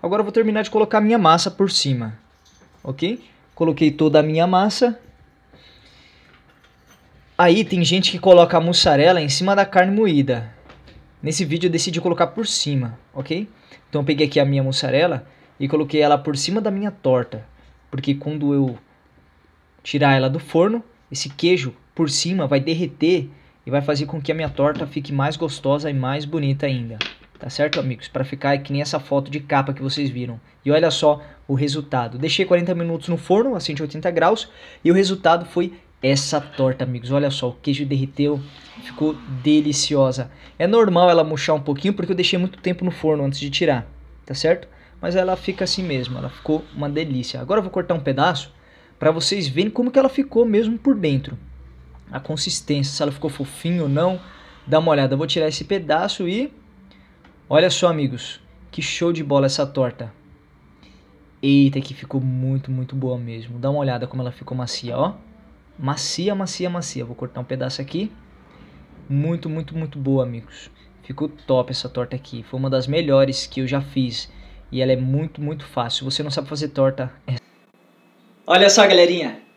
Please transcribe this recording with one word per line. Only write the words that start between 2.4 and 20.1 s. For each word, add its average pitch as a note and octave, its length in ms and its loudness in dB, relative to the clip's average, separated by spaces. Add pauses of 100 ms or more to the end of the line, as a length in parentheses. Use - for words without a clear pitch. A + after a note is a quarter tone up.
ok? E3+ 400 -4 (320)
Coloquei D#3+ 360 2
toda D3+ 300 4
a - 20 4
minha D#3 240 2
massa. G3+ 520 2 (2500)
Aí F3 280 6
tem F3 200 0
gente F#3 260 0
que F#3 80 -8
coloca F3 380 8
a D#3+ 40 6
mussarela E3+ 600 4
em D3+ 80 -4
cima F#3 260 0
da G3 120 4
carne F#3+ 280 4
moída. C3+ 600 0 (680)
Nesse D#3 220 -4
vídeo E3 240 -2
eu - 20 2
decidi E3 300 -2
colocar E3+ 280 0
por G#3+ 180 -6
cima, B2 520 -4 (140)
ok? D#3+ 340 -6 (440)
Então D3+ 100 -2
eu C#3 60 -2
peguei D3+ 200 2
aqui D3 140 2
a C#3 60 6
minha C#3 160 2
mussarela C3+ 640 0 (340)
e C#3 80 -2
coloquei D3+ 320 0
ela D3 160 6
por C#3+ 180 -2
cima F#3 280 -2
da G#3 80 -2
minha G3 200 -4
torta. B2 560 -2 (440)
Porque C#3 240 -2
quando D3 400 -2
eu C3 240 0 (1040)
tirar C#3+ 320 4